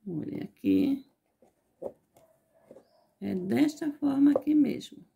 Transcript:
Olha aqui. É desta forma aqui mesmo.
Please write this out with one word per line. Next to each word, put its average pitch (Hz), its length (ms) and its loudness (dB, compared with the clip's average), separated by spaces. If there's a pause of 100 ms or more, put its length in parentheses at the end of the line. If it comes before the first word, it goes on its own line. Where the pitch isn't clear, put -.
Olha - 360 -8
aqui. - 600 0 (2250)
É 196 140 -4
desta 269 580 -2
forma 285 380 4
aqui 302 240 0
mesmo. - 500 0 (100)